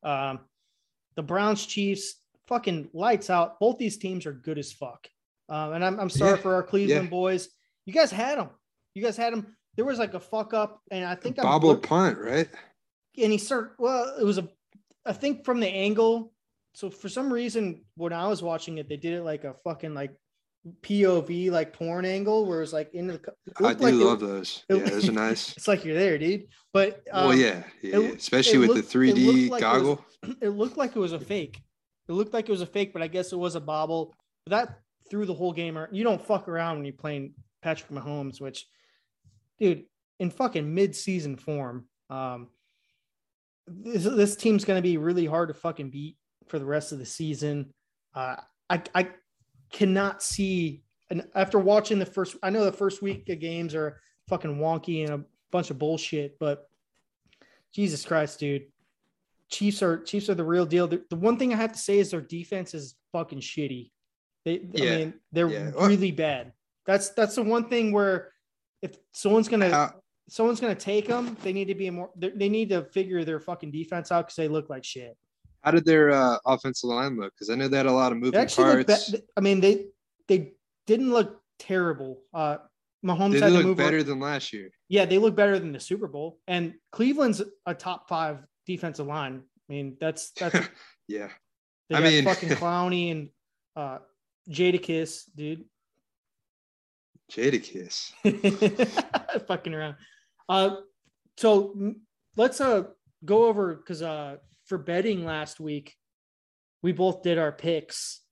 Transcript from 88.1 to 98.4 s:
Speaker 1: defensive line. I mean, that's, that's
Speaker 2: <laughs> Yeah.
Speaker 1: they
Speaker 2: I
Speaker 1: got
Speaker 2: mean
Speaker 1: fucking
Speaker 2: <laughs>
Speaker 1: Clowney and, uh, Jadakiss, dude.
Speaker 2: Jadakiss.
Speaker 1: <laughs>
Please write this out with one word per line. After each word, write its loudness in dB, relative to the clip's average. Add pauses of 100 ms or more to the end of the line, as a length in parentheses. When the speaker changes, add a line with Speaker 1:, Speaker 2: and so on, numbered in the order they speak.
Speaker 1:
defensive -8
line. -8 (260)
I -14
mean, -10
that's, -6
that's -2
Speaker 2:
<laughs> -6
Yeah. -8 (600)
Speaker 1:
they 0
Speaker 2:
I 2
Speaker 1:
got 6
Speaker 2:
mean 4
Speaker 1:
fucking 0
Speaker 2:
<laughs> 0
Speaker 1:
Clowney -2
and, -10 (440)
uh, -10 (500)
Jadakiss, 0 (100)
dude. -10 (1700)
Speaker 2:
Jadakiss. -4 (100)
Speaker 1:
<laughs> 0